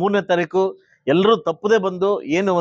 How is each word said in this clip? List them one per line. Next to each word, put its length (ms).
ಮೂರನೇ 320
ತಾರೀಕು 320
ಎಲ್ಲರೂ 300
ತಪ್ಪದೇ 280
ಬಂದು 220
ಏನು 120